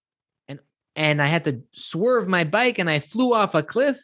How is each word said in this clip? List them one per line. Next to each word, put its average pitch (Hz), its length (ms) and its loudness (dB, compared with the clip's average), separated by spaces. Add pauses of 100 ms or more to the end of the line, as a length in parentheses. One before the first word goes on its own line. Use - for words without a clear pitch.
(480)
And, 139 120 -16 (360)
and 151 240 2
I 147 60 2
had 139 200 0
to 131 180 -4 (100)
swerve 220 540 0
my 180 160 2
bike 233 340 0
and 175 120 0
I 151 100 2
flew 240 340 0
off 208 220 2
a 151 80 2
cliff. 269 400 0